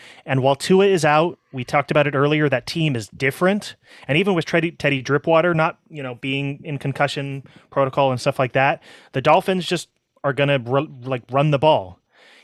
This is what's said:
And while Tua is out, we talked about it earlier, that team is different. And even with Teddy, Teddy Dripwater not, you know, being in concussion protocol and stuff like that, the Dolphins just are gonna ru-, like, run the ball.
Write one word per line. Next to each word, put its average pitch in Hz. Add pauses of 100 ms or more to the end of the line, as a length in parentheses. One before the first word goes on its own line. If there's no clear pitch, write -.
(240)
And 135
while 135
Tua 190
is 185
out, 156 (140)
we 127
talked -
about 147
it 143
earlier, 147
that 127
team 156
is 110
different. 180 (320)
And 135
even 190
with 165
Teddy, 170
Teddy 139
Dripwater 165
not, 160 (120)
you 151
know, 127
being 139
in 143
concussion 139 (260)
protocol 135
and 127
stuff -
like 131
that, 139 (300)
the 131
Dolphins 175
just - (360)
are 139
gonna 143
ru-, 135 (120)
like, 127
run 143
the 143
ball. 117 (460)